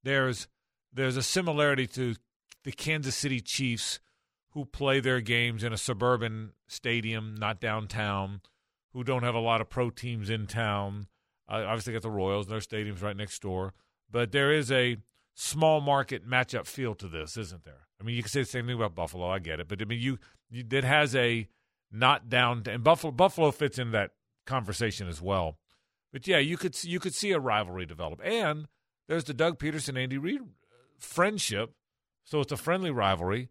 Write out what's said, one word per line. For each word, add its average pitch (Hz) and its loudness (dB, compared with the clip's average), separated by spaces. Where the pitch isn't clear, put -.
There's, 131 2
there's 127 0
a 131 0
similarity 147 2
to 120 -2
the 131 -10
Kansas 151 -2
City 135 -2
Chiefs, - -2
who 143 -8
play 139 2
their 127 2
games 117 0
in 117 -2
a 107 -4
suburban 113 0
stadium, 113 -2
not 107 -2
downtown, 104 -2
who 127 -8
don't 123 0
have 123 0
a 117 2
lot 113 4
of - -6
pro 123 0
teams 113 -6
in 110 -2
town. 101 -2
Uh, 107 -4
obviously, 113 -2
got 107 -4
the 113 -4
Royals, 98 0
and 104 -8
their 110 -2
stadium's 104 -6
right 101 -2
next 101 -8
door. 95 -4
But 117 0
there 139 4
is 147 2
a 123 4
small 156 4
market 139 0
matchup 127 0
feel 120 -4
to 101 -14
this, 80 -8
isn't 90 -10
there? 71 -20
I 98 -14
mean, 117 -4
you 120 -2
can - -6
say 139 0
the 117 0
same 120 -6
thing 123 -4
about 104 0
Buffalo. 87 -4
I 95 0
get 80 -6
it, 82 -8
but 98 -6
I 110 -2
mean, 117 -4
you, 127 0
you, 120 -10
it 135 2
has 139 4
a 117 2
not 120 4
down, 120 2
and 117 -2
Buffalo, 160 6
Buffalo 160 4
fits 131 -2
into 117 -4
that 101 0
conversation 107 -2
as 80 -6
well. 87 0
But 139 -10
yeah, 185 6
you 156 2
could 165 -4
s-, - -8
you 175 -2
could 185 -4
see 202 -2
a 175 2
rivalry 104 0
develop, 78 -8
and 156 0
there's 160 0
the 151 -6
Doug 160 2
Peterson, 147 -4
Andy 131 -2
Reid 202 -2
friendship, 170 0
so 151 0
it's 135 -2
a 135 -4
friendly 180 0
rivalry. 98 2